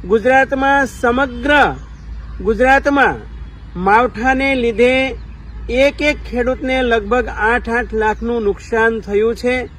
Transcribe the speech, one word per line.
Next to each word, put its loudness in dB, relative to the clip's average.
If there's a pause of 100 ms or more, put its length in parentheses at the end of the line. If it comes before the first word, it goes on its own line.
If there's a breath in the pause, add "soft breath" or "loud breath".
ગુજરાતમાં, 2
સમગ્ર -2 (880)
ગુજરાતમાં 4 (680)
માવઠાને 2
લીધે 2 (540)
એક 2
એક 0 (140)
ખેડૂતને -2
લગભગ 0
આઠ -2
આઠ -4
લાખનું -2
નુકસાન -2
થયું 0
છે. -2 (100)